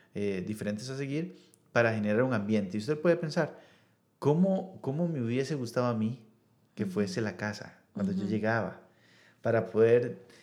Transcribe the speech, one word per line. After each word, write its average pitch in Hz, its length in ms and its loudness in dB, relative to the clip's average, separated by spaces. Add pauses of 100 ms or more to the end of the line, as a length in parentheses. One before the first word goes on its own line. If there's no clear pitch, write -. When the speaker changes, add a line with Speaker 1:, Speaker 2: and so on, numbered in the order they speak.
(140)
Speaker 1:
eh, 98 320 -2
diferentes 107 440 -6
a 131 80 -8
seguir 143 380 -6 (360)
para 117 220 4
generar 104 280 2
un 131 120 2
ambiente. 104 420 0
Y 104 40 -2
usted 147 200 -2
puede 170 160 4
pensar, 160 420 -2 (600)
"¿Cómo, 185 640 2
cómo 156 260 -2
me 147 140 -4
hubiese 131 320 -2
gustado 123 320 -2
a 120 80 0
mí 113 320 -2 (480)
que 107 100 -4
Speaker 2:
Ujú. 98 80 -6
Speaker 1:
fuese 104 300 -2
la 104 160 -4
casa - 400 -8 (160)
cuando 98 180 -2
yo 95 120 -2
Speaker 2:
Ujú. 98 40 -2
Speaker 1:
llegaba?". 107 540 -2 (580)
Para 113 260 2
poder 110 600 4 (160)